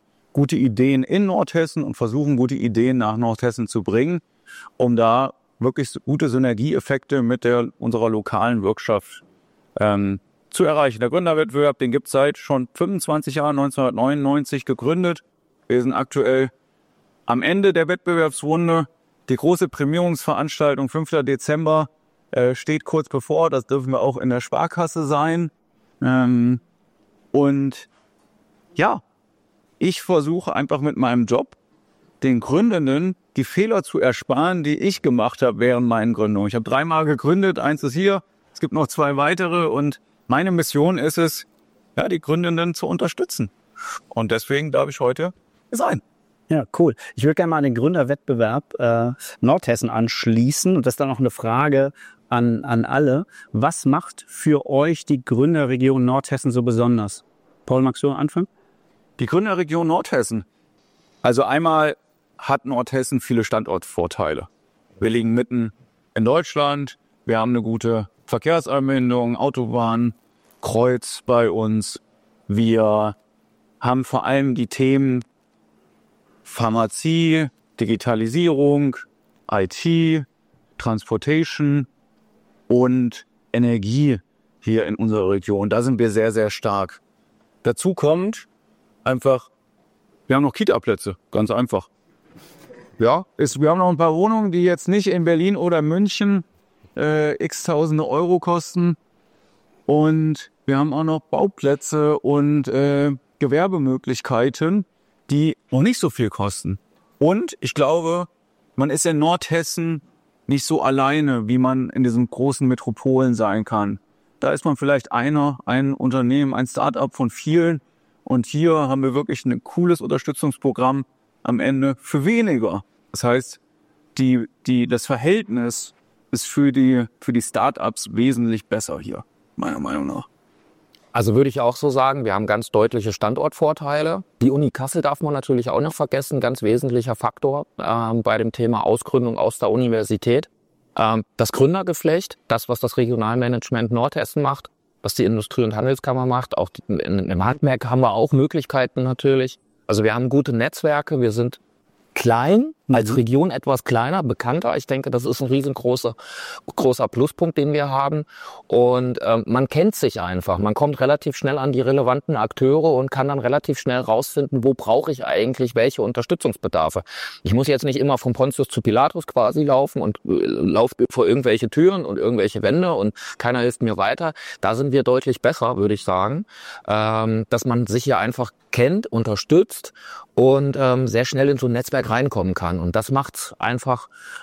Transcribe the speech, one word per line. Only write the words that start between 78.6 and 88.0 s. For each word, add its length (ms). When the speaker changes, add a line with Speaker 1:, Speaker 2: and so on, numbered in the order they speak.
Speaker 1:
I 180
T, 560
Transportation 1080
und 580
Energie 680
hier 260
in 80
unserer 360
Region. 380
Da 140
sind 160
wir 120
sehr, 220
sehr 180
stark. 500
Dazu 320
kommt 520